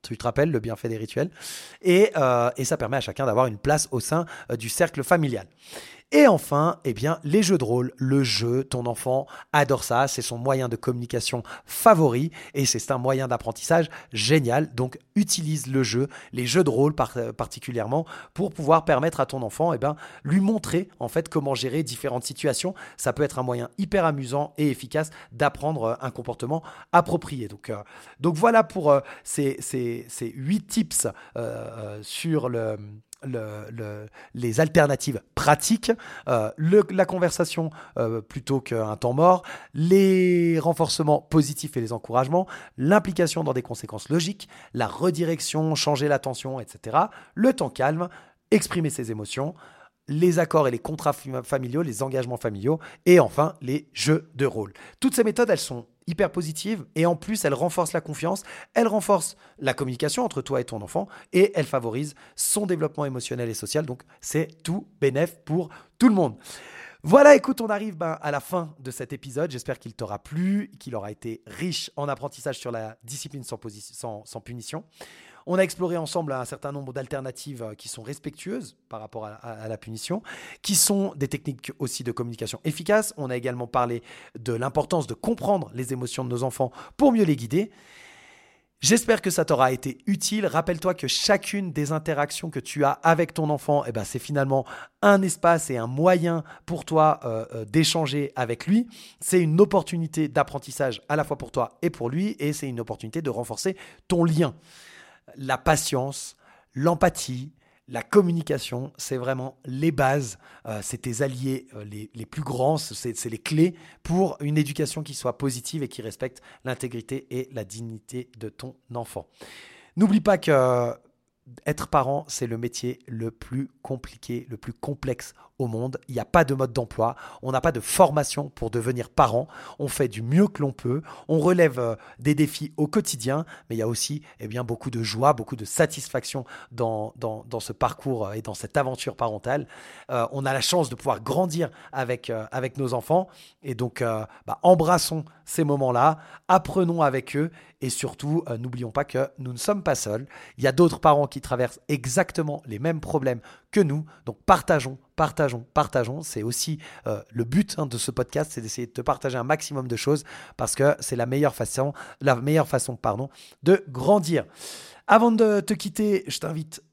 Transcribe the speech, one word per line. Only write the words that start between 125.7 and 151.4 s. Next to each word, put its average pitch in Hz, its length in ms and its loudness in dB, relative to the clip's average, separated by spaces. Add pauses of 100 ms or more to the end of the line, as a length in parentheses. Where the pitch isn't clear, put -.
Il 127 80 -8
n'y 117 60 -2
a 104 40 -4
pas 170 200 4
de 135 100 -2
mode 131 160 -2
d'emploi, 117 440 -2 (260)
on 127 100 -6
n'a 131 80 2
pas - 140 2
de 117 80 -6
formation 143 680 2
pour 113 220 -8
devenir 120 380 -2
parent. 123 380 4 (300)
On 139 120 -4
fait 131 180 0
du 110 140 -6
mieux 156 260 4
que 202 140 -4
l'on 139 100 -2
peut, 127 300 -4 (260)
on 160 120 2
relève, 160 400 4
euh, 117 160 -2 (220)
des 147 160 2
défis 147 440 0
au 151 100 2
quotidien, 147 580 -2 (240)
mais 117 60 -6
il 113 40 -2
y 110 40 0
a 113 60 0
aussi, 147 340 -4 (160)
eh 120 80 -10
bien, 120 160 -6
beaucoup 117 260 -6
de 113 140 -4
joie, 113 300 4
beaucoup 127 240 -4
de 110 80 -10
satisfaction 139 800 -2 (260)
dans, 113 460 -4
dans, 110 320 -6
dans 120 100 -4
ce 107 140 -10
parcours, 120 540 -2
euh, 101 60 -8
et 110 80 -6
dans 107 140 -10
cette - 220 -4
aventure 131 400 -2
parentale. 123 500 -2 (440)
Euh, 120 200 0
on 135 140 -4
a 135 80 0
la 131 80 0
chance 160 280 2
de 120 60 -8
pouvoir 113 260 -2
grandir 160 480 -2 (220)
avec, 127 380 -4
euh, 110 220 -6
avec 127 260 -6
nos 131 160 -2
enfants 170 340 0 (360)
et 135 120 -6
donc, 117 260 -4
euh, 110 240 -2 (220)
bah, - 160 -6
embrassons 165 640 4 (200)
ces 160 200 0
moments-là, 143 540 4 (280)
apprenons 180 540 2
avec 135 340 0
eux 156 160 0 (300)
et 131 80 -2
surtout, 147 580 -2
euh, 120 100 -4
n'oublions 123 340 -8
pas 143 120 0
que 131 260 -2 (100)
nous 127 120 -8
ne 120 60 -10
sommes 196 260 -2
pas 147 100 2
seuls. 113 320 -4 (320)
Il 120 60 -4
y 135 40 4
a 131 40 4
d'autres 160 300 4
parents 147 260 6
qui - 140 -10